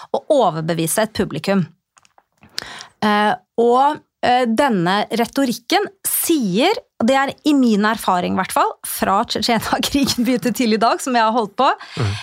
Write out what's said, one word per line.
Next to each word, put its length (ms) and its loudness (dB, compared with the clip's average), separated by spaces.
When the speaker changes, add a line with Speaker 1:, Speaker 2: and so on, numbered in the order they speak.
Speaker 1:
og 180 -4
overbevise 760 0
et 120 -6
publikum. 500 -2
Eh, 340 2
og, 400 2
eh, 260 2
denne 520 2
retorikken 800 -2
sier, 680 0
det 160 2
er 160 0
i 100 2
min 300 4
erfaring 520 -2
i 20 0
hvert 140 -4
fall, 180 0
fra 380 0
Tsjetsjenia-krigen 1000 -2
begynte 300 0
til 200 0
i 40 0
dag, 220 2
som 140 -4
jeg 100 4
har 80 2
holdt 240 -2
på, 140 2
Speaker 2:
Mhm. 160 -2